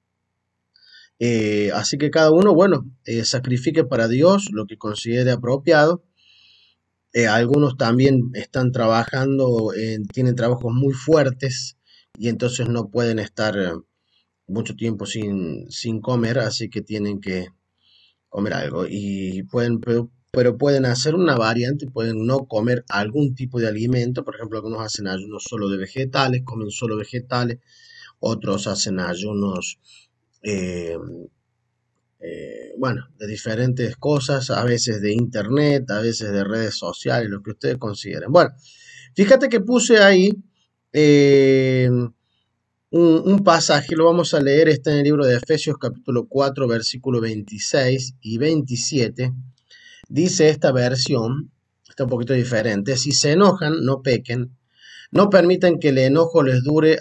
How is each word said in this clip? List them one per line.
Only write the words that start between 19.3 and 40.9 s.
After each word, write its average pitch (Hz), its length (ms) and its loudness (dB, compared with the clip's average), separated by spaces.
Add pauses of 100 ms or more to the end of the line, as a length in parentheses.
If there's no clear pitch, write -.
pueden, 117 360 -2
pero, 117 320 -4 (200)
pero 123 260 2
pueden 139 280 2
hacer 127 300 0
una 165 200 2
variante, 120 520 -2
pueden 113 400 -4
no 131 180 0
comer 120 440 -2
algún 117 440 -2
tipo 127 260 -8
de 113 80 0
alimento. 120 560 -2
Por - 120 -12
ejemplo, 110 240 -10
algunos 110 220 -8
hacen 104 260 -8
ayunos 95 420 -10
solo 104 200 -6
de 98 80 -4
vegetales, 131 680 -2
comen 110 240 -10
solo 107 280 -6
vegetales. 123 600 -6 (600)
Otros 101 480 -4
hacen 98 320 -4
ayunos, 92 800 -6 (640)
eh, 90 520 -6 (1200)
eh, 67 580 -16
bueno, 127 300 -4 (100)
de 107 100 -12
diferentes 117 720 -4
cosas, 139 520 -2
a 110 140 -2
veces 120 380 -2
de 104 120 0
internet, 127 760 0
a 104 120 -2
veces 113 300 -4
de 101 120 0
redes 107 320 -4
sociales, 117 540 -4
lo 101 120 -8
que 107 100 -12
ustedes 135 260 -4
consideren. 101 540 -8
Bueno, 160 200 4 (640)
fíjate 262 340 4
que 226 120 0
puse 233 360 4
ahí, 196 340 6 (640)